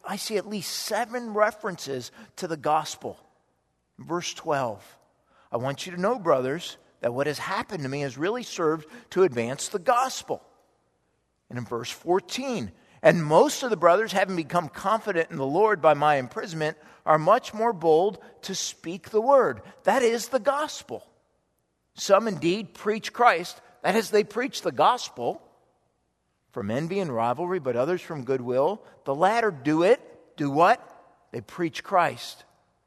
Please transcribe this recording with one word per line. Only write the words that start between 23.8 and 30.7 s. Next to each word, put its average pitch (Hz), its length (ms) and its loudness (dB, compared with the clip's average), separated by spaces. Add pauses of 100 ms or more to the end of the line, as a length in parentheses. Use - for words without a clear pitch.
that 185 140 0
is, 226 140 -2
they 208 140 4
preach 233 380 -6
the 165 100 -2
gospel, 147 720 0 (1120)
"from 107 180 -8
envy 165 300 -4
and 156 140 -4
rivalry, 127 440 -2
but 131 180 -4
others 151 240 0
from 147 240 -10
goodwill. 135 600 -2 (200)
The 135 100 -2
latter 208 360 2
do 151 320 0
it." 202 180 6 (360)
Do 143 140 -2
what? 170 300 4 (520)